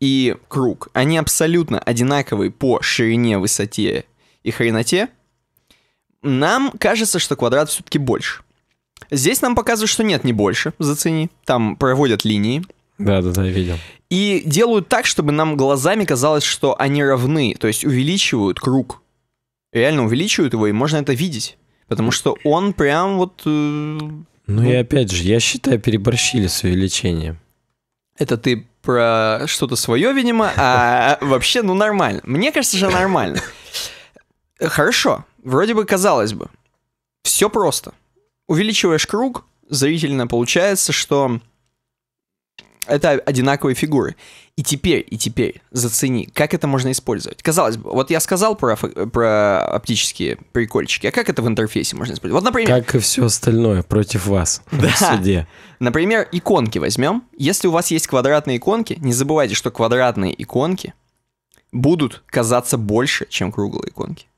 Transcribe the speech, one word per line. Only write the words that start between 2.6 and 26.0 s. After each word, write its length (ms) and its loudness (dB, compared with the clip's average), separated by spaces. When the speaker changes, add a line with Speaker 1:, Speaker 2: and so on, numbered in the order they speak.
Speaker 1:
ширине, 560 2
высоте 680 -2
и 80 -4
хреноте, 580 0
нам 580 0
кажется, 400 0
что 160 -2
квадрат 340 2
все-таки 280 -4
больше. 440 -4
Здесь 280 0
нам 140 0
показывают, 360 0
что 120 0
нет, 220 0
не 80 2
больше, 480 0
зацени. 500 0
Там 320 0
проводят 480 2
линии. 400 0
Speaker 2:
Да-да-да, 460 0
я 60 -2
видел. 260 -2
Speaker 1:
И 340 0
делают 440 2
так, 180 0
чтобы 260 0
нам 240 0
глазами 480 2
казалось, 380 2
что 360 0
они 240 0
равны. 560 2
То 100 -2
есть 160 -2
увеличивают 760 0
круг. 420 -2
Реально 320 2
увеличивают 480 0
его, 140 2
и 60 2
можно 260 0
это 160 0
видеть. 420 -6
Потому 220 0
что 340 -2
он 280 2
прям 460 0
вот... 280 -4
э, 20 0
Speaker 2:
Ну 760 -4
Speaker 1:
ну. 220 0
Speaker 2:
и 60 4
опять 380 2
же, 100 -2
я 180 4
считаю, 400 0
переборщили 680 0